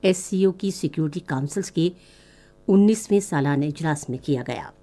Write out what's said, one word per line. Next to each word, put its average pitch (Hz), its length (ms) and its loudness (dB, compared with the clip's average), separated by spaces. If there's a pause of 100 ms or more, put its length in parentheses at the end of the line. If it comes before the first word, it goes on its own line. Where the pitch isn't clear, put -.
एससीओ 190 500 2
की 190 200 -4
सिक्योरिटी 160 560 -4
काउंसिल्स 147 420 -4
के 170 200 0 (760)
उन्नीसवें 202 540 4
सालाना 143 440 0
इजलास 151 440 -4
में 127 100 -6
किया 135 220 -2
गया। - 280 -8 (120)